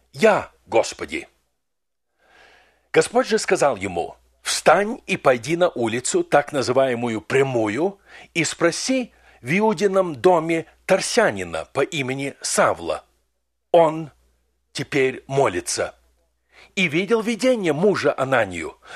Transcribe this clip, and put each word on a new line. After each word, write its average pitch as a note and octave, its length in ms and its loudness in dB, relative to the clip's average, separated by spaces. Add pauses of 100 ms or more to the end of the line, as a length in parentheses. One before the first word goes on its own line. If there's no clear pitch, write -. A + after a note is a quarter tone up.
(120)
'Я, F3 400 2 (140)
Господи.' D#2 600 -2 (1600)
Господь A3+ 360 2
же G#3+ 120 0
сказал D3 380 0
ему: F2+ 380 -6 (260)
'Встань G3+ 680 2
и F#3 100 -2
пойди C3 400 0
на F3 120 2
улицу, B2 540 -2
так - 280 0
называемую B2 720 0
Прямую, C3+ 800 0 (340)
и E3 100 0
спроси G#3 680 -2 (300)
в C3+ 160 -2
Иудином F#3+ 580 0
доме E3 500 2 (200)
Тарсянина G#2 880 0
по C#3 80 0
имени C#3 600 -4
Савла. E2+ 600 -2 (680)
Он D#3+ 400 2 (600)
теперь C3 560 -2
молится.' G#2+ 680 -2 (800)
И F#3 120 0
видел G3 340 0
видение A3 500 0
мужа D3+ 460 0
Ананию, G#2+ 600 -2 (180)